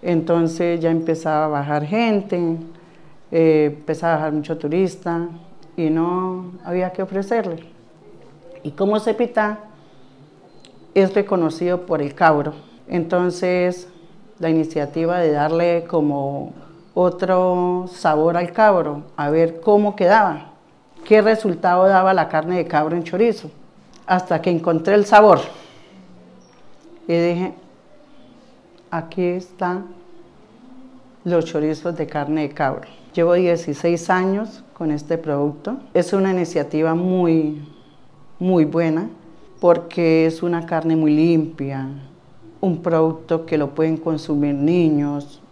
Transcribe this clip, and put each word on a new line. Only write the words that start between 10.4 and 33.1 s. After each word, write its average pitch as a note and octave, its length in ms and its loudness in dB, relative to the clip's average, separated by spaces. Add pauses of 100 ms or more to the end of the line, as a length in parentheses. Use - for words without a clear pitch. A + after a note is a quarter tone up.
es F#3+ 200 2
reconocido F3+ 720 -2
por D#3 160 -2
el C#3+ 120 -6
cabro, D3+ 380 2 (360)
entonces F3+ 1000 -2 (520)
la E3 100 -2
iniciativa D#3+ 680 -2
de E3 120 2
darle E3 580 0
como C#3+ 640 -2 (420)
otro F3+ 1000 0
sabor D#3+ 440 2
al F3 160 -2
cabro, E3 500 2 (140)
a D3 140 -2
ver E3 300 0
cómo G#3 360 2
quedaba, F#3 560 2 (520)
qué G#3+ 160 6
resultado F#3 680 2
daba F#3+ 280 4
la E3 140 0
carne E3 280 -2
de E3+ 100 -2
cabro D#3 300 0
en E3+ 60 -4
chorizo, G3 480 -2 (560)
hasta F3+ 340 0
que F3+ 100 0
encontré E3 440 0
el G#3 100 6
sabor. G#3 360 8 (1700)
Y E3+ 60 -2
dije, E3+ 420 0 (1400)
"Aquí E3+ 340 -6
están F#3 640 -4 (1300)
los F3 220 0
chorizos D#3 520 -4
de D#3 100 -4
carne D3+ 420 -4
de D3 60 -12
cabro". C#3 340 -4 (260)